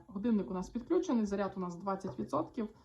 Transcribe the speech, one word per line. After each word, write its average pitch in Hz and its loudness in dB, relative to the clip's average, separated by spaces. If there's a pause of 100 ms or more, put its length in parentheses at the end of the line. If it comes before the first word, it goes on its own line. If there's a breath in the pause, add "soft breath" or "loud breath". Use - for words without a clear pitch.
Годинник 202 2
у - -2
нас 180 -4
підключений, 262 2
заряд 196 0
у 196 -4
нас 180 -4
двадцять 190 -2
відсотків. 220 -2 (160 soft breath)